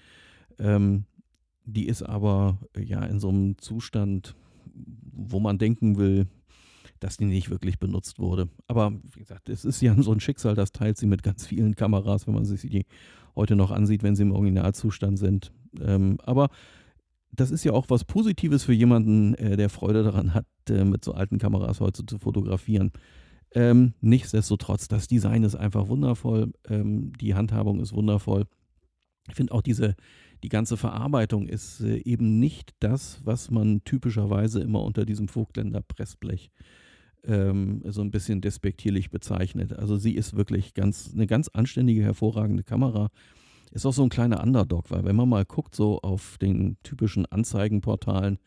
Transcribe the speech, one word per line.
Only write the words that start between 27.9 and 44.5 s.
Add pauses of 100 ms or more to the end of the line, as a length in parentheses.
wundervoll. (840)
Ich
find
auch
diese, (480)
die
ganze
Verarbeitung
ist,
äh,
eben
nicht
das,
was
man
typischerweise
immer
unter
diesem
Vogtländer
Pressblech, (720)
ähm,
so
ein
bisschen
despektierlich
bezeichnet.
Also
sie
ist
wirklich
ganz,
eine
ganz
anständige,
hervorragende
Kamera. (640)
Ist
auch
so
ein
kleiner
Underdog,